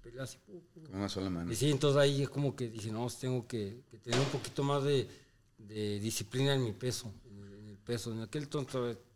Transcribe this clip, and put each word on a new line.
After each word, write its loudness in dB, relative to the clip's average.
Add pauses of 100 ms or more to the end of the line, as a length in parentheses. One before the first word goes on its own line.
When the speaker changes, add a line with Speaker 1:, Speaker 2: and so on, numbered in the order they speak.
Speaker 1:
pelea -10
así, -10
pu, -18 (120)
pu. -20
Speaker 2:
Con -10
una 0
sola 0
mano. 0
Speaker 1:
Y 0
sí, 4
entonces 6
ahí 6
es -2
como 0
que -4
dije, -4
"No, 0
tengo -2
que, -6 (100)
que -18
tener 0
un 2
poquito -2
más 4
de, 4 (480)
de -2
disciplina 2
en 4
mi 0
peso, -4 (160)
en -16
el, -16
en -16
el -14
peso". -4
En -4
aquel -6
entonces -2 (180)